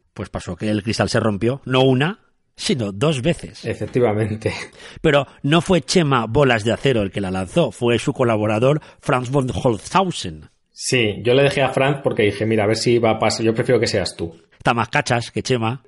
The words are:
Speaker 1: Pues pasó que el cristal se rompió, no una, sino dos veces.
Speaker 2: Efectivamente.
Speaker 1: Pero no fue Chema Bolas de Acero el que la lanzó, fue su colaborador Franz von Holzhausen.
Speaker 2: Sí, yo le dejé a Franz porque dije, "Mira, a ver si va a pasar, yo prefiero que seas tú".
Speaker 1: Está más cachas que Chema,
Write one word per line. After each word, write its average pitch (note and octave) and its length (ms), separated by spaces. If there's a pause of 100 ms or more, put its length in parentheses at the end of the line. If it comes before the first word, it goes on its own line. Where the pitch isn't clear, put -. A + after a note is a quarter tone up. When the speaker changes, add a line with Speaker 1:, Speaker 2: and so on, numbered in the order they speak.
(120)
Speaker 1:
Pues G2+ 160
pasó F2+ 260
que G#2+ 140
el G#2+ 140
cristal G#2+ 260
se A#2 100
rompió, A2 460
no C3 180
una, C3+ 360 (360)
sino A#2 360
dos C3 300
veces. - 440
Speaker 2:
Efectivamente. G#2+ 880 (500)
Speaker 1:
Pero C#3+ 260 (160)
no D#3+ 180
fue F3 200
Chema C#3 440
Bolas A#2 400
de A2+ 80
Acero A#2 280
el G2 100
que G#2 100
la F#2 100
lanzó, F#2+ 400
fue A#2+ 280
su - 140
colaborador A#2 680 (180)
Franz B2+ 300
von C3 240
Holzhausen. G#2 960 (220)
Speaker 2:
Sí, G#2+ 520
yo A#2+ 100
le C#3 100
dejé C#3 180
a C3 80
Franz C#3 340
porque A#2 200
dije, G#2 220
"Mira, A2 180
a G2+ 40
ver A2 100
si A#2+ 220
va A2+ 120
a A2 80
pasar, A2+ 260
yo A2+ 80
prefiero A#2+ 260
que A2 80
seas F#2 280
tú". E2 180 (240)
Speaker 1:
Está B2+ 160
más A#2 160
cachas B2 420
que - 100
Chema, A#2+ 460